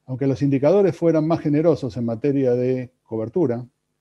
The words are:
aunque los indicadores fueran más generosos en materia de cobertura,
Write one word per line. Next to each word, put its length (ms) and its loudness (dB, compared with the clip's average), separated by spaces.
aunque 220 -4
los 140 0
indicadores 540 2
fueran 320 0
más 140 0
generosos 560 0
en 80 -4
materia 480 0
de 400 -2
cobertura, 640 -4